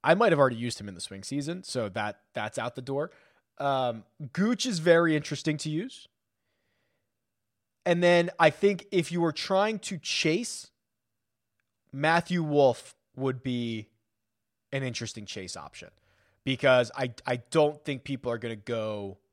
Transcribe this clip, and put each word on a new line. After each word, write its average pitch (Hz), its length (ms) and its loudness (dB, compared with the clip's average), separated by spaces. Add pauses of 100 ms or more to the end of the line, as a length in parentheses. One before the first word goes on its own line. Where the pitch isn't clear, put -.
I 160 120 6
might 208 180 4
have 151 60 4
already 127 180 4
used 117 240 -6
him 101 80 -10
in 95 60 -12
the 82 60 -16
swing 98 240 -14
season, 151 400 -6
so 113 240 -4
that, 104 320 -6 (120)
that's 107 260 -6
out 113 180 -6
the 123 60 -12
door. 139 280 -6 (480)
Um, 127 460 0 (280)
Gooch 214 320 0
is 226 140 -2
very 165 380 6
interesting 151 420 -2
to 156 120 -6
use. 180 360 -8 (1800)
And 175 180 2
then 175 360 6
I 160 120 8
think 202 420 0
if 175 180 0
you 175 100 -2
were 165 120 2
trying 202 480 0
to - 180 -8
chase, - 720 -2 (1200)
Matthew 165 500 0
Wolff 147 520 2 (220)
would 131 260 -4
be 117 460 -6 (840)
an 135 100 -4
interesting 117 420 -8
chase 95 320 -12
option - 340 -16 (540)
because 127 520 4
I, 135 180 -6 (120)
I 127 100 0 (140)
don't 151 340 2
think 139 200 -8
people 127 280 -6
are 117 60 -4
gonna 113 180 -8
go 104 640 -6 (140)